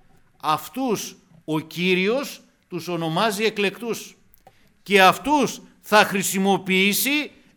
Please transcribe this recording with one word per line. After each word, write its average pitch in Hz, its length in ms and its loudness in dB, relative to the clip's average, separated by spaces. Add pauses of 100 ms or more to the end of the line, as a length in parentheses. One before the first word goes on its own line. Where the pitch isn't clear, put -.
(420)
αυτούς 156 760 -4 (300)
ο 156 140 -2
Κύριος 185 840 -2 (260)
τους 175 200 -10
ονομάζει 180 560 -2
εκλεκτούς. 208 760 -4 (680)
Και 190 200 4
αυτούς 226 580 2 (200)
θα 208 240 4
χρησιμοποιήσει 196 1300 0 (260)